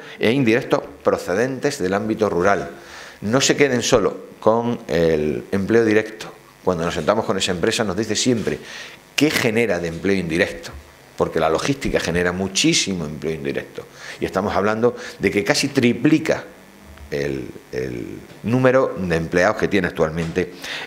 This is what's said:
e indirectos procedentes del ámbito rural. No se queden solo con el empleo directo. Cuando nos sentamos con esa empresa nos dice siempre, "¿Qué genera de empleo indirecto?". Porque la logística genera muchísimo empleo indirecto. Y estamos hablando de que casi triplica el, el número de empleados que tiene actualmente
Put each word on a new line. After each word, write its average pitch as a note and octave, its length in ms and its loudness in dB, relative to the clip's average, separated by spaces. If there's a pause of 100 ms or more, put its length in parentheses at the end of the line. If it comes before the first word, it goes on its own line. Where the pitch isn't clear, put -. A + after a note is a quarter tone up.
(180)
e G#2+ 120 2
indirectos B2+ 500 2 (220)
procedentes B2 760 0
del F#2 140 0
ámbito G#2+ 380 0
rural. F2 400 2 (500)
No A#2+ 220 0
se D3+ 120 2
queden C3+ 280 4
solo G2+ 460 2 (120)
con A#2 480 2
el D2+ 640 2
empleo G#2 320 4
directo. G#2+ 480 0 (320)
Cuando E2+ 220 0
nos E2+ 80 -2
sentamos G2+ 320 0
con G#2 100 0
esa F#2+ 160 -2
empresa G2 320 0
nos F#2+ 140 -2
dice G#2+ 180 -2
siempre, F2+ 420 0 (560)
"¿Qué D3 160 4
genera A2 480 0
de E2+ 100 -2
empleo E2+ 280 0
indirecto?". F2 560 -2 (460)
Porque - 200 0
la D#2+ 120 2
logística E2 500 -2
genera F2 320 0
muchísimo F#2+ 720 -2
empleo D2+ 300 -6
indirecto. - 520 -8 (340)
Y - 40 -2
estamos F#2 320 -2
hablando A2 400 2 (220)
de F#2+ 120 2
que G2+ 140 0
casi C#3+ 240 2
triplica A#2+ 760 2 (680)
el, C#2+ 360 -4 (260)
el B1 340 -6 (380)
número B2+ 540 4
de F2 180 0
empleados F2 420 2
que E2 100 0
tiene F2+ 200 2
actualmente E2 680 -2 (320)